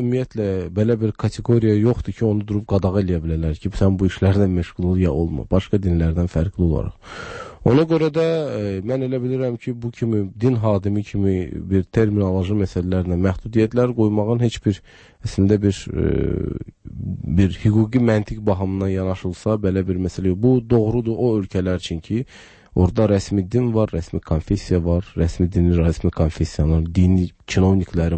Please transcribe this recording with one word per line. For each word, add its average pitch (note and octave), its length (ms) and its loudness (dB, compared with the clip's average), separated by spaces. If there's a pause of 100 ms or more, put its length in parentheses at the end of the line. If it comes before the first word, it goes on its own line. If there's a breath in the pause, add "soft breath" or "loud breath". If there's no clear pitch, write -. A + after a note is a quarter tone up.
ümumiyyətlə G#2+ 640 -2
belə G#2+ 320 2
bir G#2+ 160 -2
kateqoriya A2 640 2
yoxdur A2+ 320 0
ki, - 120 -2
onu G#2 200 0
durub G#2 240 -4
qadağa G2 320 2
eləyə F2+ 240 -2
bilərlər D#2+ 320 -2
ki, - 160 -6
sən F#2+ 240 2
bu F#2+ 80 2
işlərlə F#2+ 480 2
məşğul F2 400 -2
ol F#2 80 2
ya E2+ 100 2
olma, D#2 380 -4
başqa F#2+ 320 0
dinlərdən E2+ 480 0
fərqli F2 320 -2
olaraq. C#2 320 0 (680 loud breath)
Ona C#3 240 4
görə D#3+ 240 2
də, D#3+ 160 -2
e, D3 360 -2 (200)
mən C3 240 -4
elə C3 160 -4
bilirəm B2+ 400 -4
ki, B2+ 200 -6
bu A#2 100 -6
kimi A2+ 320 -2 (100)
din A#2+ 300 0
hadimi G2+ 400 0
kimi G2 320 0 (180)
bir F#2 300 0
terminoloji G2+ 720 0
məsələlərlə F2+ 640 -2
məhdudiyyətlər A2 800 0
qoymağın G#2+ 420 0
heç A#2 240 0
bir, G2+ 140 0 (480 loud breath)
əslində G2+ 340 4
bir, G2+ 160 2 (160)
e, D#2+ 120 0 (1300)
bir F#2 280 2
hüquqi A2 360 2
məntiq A2 460 0
baxımından F#2+ 480 -2
yanaşılsa, F#2 640 -4
belə F#2+ 260 0
bir F#2 200 -2
məsələ F#2+ 260 -2
yox. F#2+ 80 -6
Bu B2+ 140 4 (140)
doğrudur A2+ 440 2
o A2+ 240 0
ölkələr F#2 400 -2
üçün E2+ 220 -6
ki, A2+ 260 -4 (460 loud breath)
orada F#2 400 2
rəsmi G2 400 0
din B2 140 0 (100)
var, A2 160 2
rəsmi E2 320 -6
konfessiya - 560 -2
var, E2+ 240 0 (160)
rəsmi E2+ 320 0
dini, F2 240 4
rəsmi E2 400 0
konfessiyanın D#2+ 680 0 (100)
dini F2+ 300 4 (180)
kinovnikləri F#2 760 0